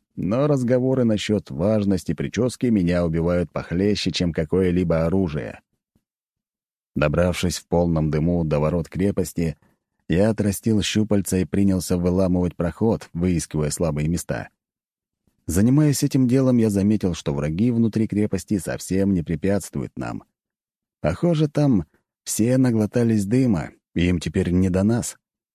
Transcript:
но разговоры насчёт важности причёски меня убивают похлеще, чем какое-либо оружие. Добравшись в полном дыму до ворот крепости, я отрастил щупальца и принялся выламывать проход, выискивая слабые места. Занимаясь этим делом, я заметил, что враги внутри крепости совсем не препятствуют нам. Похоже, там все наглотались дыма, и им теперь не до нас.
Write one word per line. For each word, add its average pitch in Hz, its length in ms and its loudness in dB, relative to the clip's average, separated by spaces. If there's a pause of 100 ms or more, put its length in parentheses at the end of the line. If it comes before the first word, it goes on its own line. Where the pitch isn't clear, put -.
(160)
но 123 300 0
разговоры 127 580 0
насчёт 107 460 0
важности 98 640 0
причёски 110 520 -4
меня 90 380 2
убивают 85 480 0
похлеще, 92 580 -2
чем 87 220 -2
какое-либо 87 760 0
оружие. 78 540 -4 (1400)
Добравшись 85 600 0
в - 80 -18
полном 85 440 0
дыму 82 340 0
до 73 160 0
ворот 78 280 -2
крепости, 87 680 -4 (520)
я 98 220 2
отрастил 104 520 -2
щупальца 101 560 0
и 92 60 0
принялся 95 520 0
выламывать 90 600 0
проход, 87 560 -2
выискивая 80 580 -2
слабые 76 380 -2
места. 73 400 -6 (1000)
Занимаясь 131 560 2
этим 131 240 2
делом, 127 320 2
я 110 120 2
заметил, 101 440 2
что 73 200 -4
враги 80 360 -2
внутри 113 360 0
крепости 101 520 -2
совсем 95 540 -2
не 85 100 2
препятствуют 82 720 -4
нам. 57 280 -10 (760)
Похоже, 156 480 0
там 135 360 2 (380)
все 123 340 0
наглотались 113 680 2
дыма, 117 440 0 (240)
и 85 140 2
им 90 120 2
теперь 87 300 -2
не 92 200 2
до 92 140 2
нас. 113 320 -2 (380)